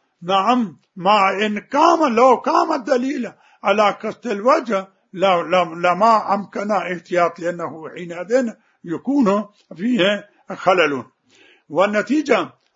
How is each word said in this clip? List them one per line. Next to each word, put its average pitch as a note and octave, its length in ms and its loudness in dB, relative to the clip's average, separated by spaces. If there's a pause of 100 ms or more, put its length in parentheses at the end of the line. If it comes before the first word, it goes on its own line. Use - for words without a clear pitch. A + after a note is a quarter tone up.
(220)
نعم، G3 560 0 (180)
ما F#3+ 500 2
إن G#3 140 -4
كان، D#4 540 2
لو A#3+ 280 4
كان E4 320 0
الدليل C4 580 -4 (320)
على G3+ 280 2
قصد - 360 -10
الوجه A3+ 600 0 (260)
لا-، F3 300 2
لا-، E3+ 320 0
لما F#3 580 2
أمكن G3+ 380 -6
احتياط، F3 680 -2
لأنه D#3+ 500 -8
حينئذ F3+ 640 -4 (300)
يكون G#3 640 0 (300)
فيه G3+ 540 -2 (260)
خلل. D#3 500 2 (640)
والنتيجة G#3 800 0 (260)